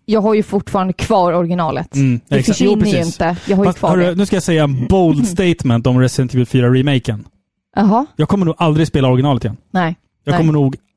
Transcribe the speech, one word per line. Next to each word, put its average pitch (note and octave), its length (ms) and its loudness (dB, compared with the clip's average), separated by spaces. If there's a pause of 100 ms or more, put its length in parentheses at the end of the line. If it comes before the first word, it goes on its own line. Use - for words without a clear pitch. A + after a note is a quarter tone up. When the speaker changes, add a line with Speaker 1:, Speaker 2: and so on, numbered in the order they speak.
Speaker 1:
jag G#3+ 160 0
har G#3+ 120 2
ju G#3 100 2
fortfarande F#3+ 500 -4
kvar F3+ 400 0
originalet. E3+ 640 -4
Speaker 2:
Mm, C3 240 2 (100)
Speaker 1:
Det - 60 0
Speaker 2:
exakt. C3 120 0 (100)
Speaker 1:
försvinner G3+ 160 2
Speaker 2:
Jo, G#3+ 140 0
Speaker 1:
ju G3+ 100 0
Speaker 2:
precis. E3 80 -2 (100)
Speaker 1:
inte. F3 200 -2 (120)
Jag G3 100 0
har G3 60 2
ju G3 40 2
Speaker 2:
Fast, F3+ 120 -2
Speaker 1:
kvar F#3 100 0
Speaker 2:
hörru, F3+ 140 2
Speaker 1:
det. F3 120 0
Speaker 2:
nu G3+ 100 0
ska G3+ 100 -2
jag F3+ 80 0
säga D#3+ 200 0
en C3 240 -2
bold F3+ 280 2
Speaker 1:
Mm. A#3+ 100 0
Speaker 2:
statement E3 640 0
om B2+ 120 2
Resident B2+ 340 0
Evil B2 120 0
fyra-remaken. B2+ 800 0 (500)
Speaker 1:
Jaha. G#3+ 300 2 (100)
Speaker 2:
Jag D3+ 140 -2
kommer G3 160 0
nog D#3+ 120 -2
aldrig D#3 300 2
spela C3+ 220 0
originalet B2+ 340 0
igen. A2+ 140 -6 (140)
Speaker 1:
Nej. E3+ 240 -2 (280)
Speaker 2:
Jag C#3+ 80 -4
Speaker 1:
Nej. F3 80 0
Speaker 2:
kommer D#3+ 140 2
nog, C#3 220 0 (220)